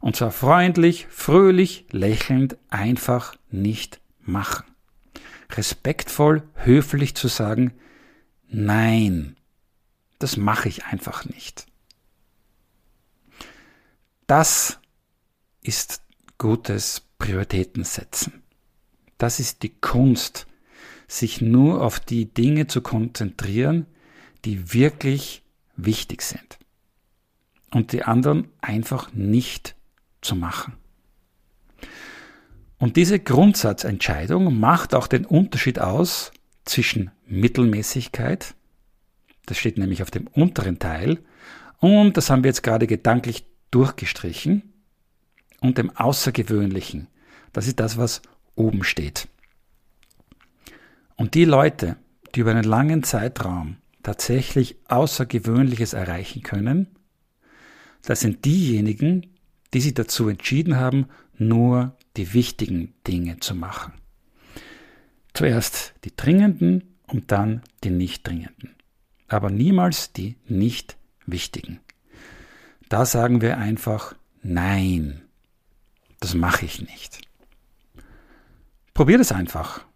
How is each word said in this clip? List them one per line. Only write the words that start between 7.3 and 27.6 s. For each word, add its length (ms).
„Nein, 840
das 160
mache 320
ich 180
einfach 400
nicht.“ 420
Das 540
ist 400
gutes 680
Prioritätensetzen. 1300
Das 220
ist 240
die 60
Kunst, 800
sich 320
nur 420
auf 180
die 340
Dinge 340
zu 140
konzentrieren, 1040
die 300
wirklich 680
wichtig 460
sind. 360